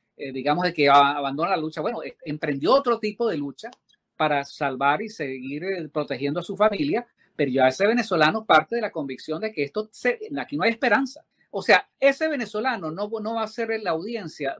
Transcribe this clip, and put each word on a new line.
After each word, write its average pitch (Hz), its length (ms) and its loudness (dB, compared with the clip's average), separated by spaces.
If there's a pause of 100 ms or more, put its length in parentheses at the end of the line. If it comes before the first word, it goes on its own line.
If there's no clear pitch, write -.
(160)
eh, 135 160 -10
digamos, 143 320 0
de 175 100 0
que 147 140 4
a-, 143 300 8
abandona 143 340 -2
la 185 60 2
lucha. 160 240 -4
Bueno, 180 220 -4
eh, 139 200 -12
emprendió 151 500 0
otro 262 260 2
tipo 214 280 -2
de 190 80 0
lucha 143 340 -8 (460)
para 147 300 0
salvar 139 560 0
y 226 80 -8
seguir, 135 560 -8
eh, 180 240 -4
protegiendo 143 500 -2
a 165 40 -4
su 190 120 -8
familia, 196 500 0 (300)
pero 143 160 0
ya 131 160 6
ese 156 200 2
venezolano 214 580 2
parte 156 300 4
de 240 60 -2
la 214 100 -4
convicción 151 500 -8
de 214 100 -4
que 151 120 -4
esto 208 280 -6
se, - 280 -2 (200)
aquí 151 180 -6
no 165 60 -2
hay 226 80 2
esperanza. 240 540 0 (260)
O 196 100 -6
sea, - 280 2 (100)
ese 277 280 4
venezolano 226 640 -4
no, 202 180 -4 (120)
no 220 140 -4
va 226 80 -2
a 214 40 -4
ser 220 220 -6 (120)
la 190 100 -2
audiencia 170 680 -6